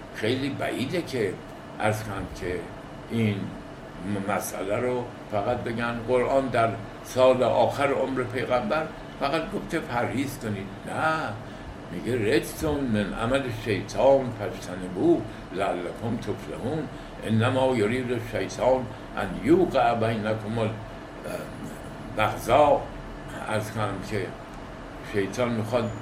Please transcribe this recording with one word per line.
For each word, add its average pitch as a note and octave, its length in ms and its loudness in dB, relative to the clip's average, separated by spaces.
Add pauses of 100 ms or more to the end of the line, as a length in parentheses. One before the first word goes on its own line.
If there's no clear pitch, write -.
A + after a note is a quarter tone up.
(160)
خیلی C3 340 0
بعیده C#3+ 520 -2
که، G#2+ 320 0 (460)
عرض G#2+ 240 2
کنم F#2+ 220 -6 (160)
که، F2+ 180 -2 (520)
این A2 240 4 (920)
مسئله F#2+ 480 -2
رو B2 260 0 (280)
فقط G#2+ 260 2
بگن A#2+ 500 -2
قرآن B2+ 400 4
در A#2 220 4 (340)
سال B2+ 400 6
آخر A#2+ 480 4
عمر C3 320 0
پیغمبر B2 600 0 (360)
فقط D3+ 320 0
گفته E3+ 280 -2
پرهیز B2 600 -2
کنید. G2+ 280 -4 (200)
نه، D3+ 420 0 (640)
میگه G#2 440 2
رجسون D#3+ 440 0
من G#2+ 340 2
عمل A#2+ 280 2 (240)
شیطان A#2+ 760 4
فاجتنبوه F#2 800 0 (340)
لعلکم F#2 640 -2
تفلحون G#2 640 -4 (400)
انما B2+ 480 4
یرید A#2 360 2
الشیطان A2+ 720 2 (320)
ان G2+ 120 -2 (140)
یوقع C3 520 6
بینکم A2 760 0 (1500)
البغضاء. A#2+ 640 6 (720)
عرض G#2+ 220 0
کنم G#2 220 0 (180)
که G2 140 -2 (880)
شیطان G#2 360 0
می‌خواد A2 420 0 (100)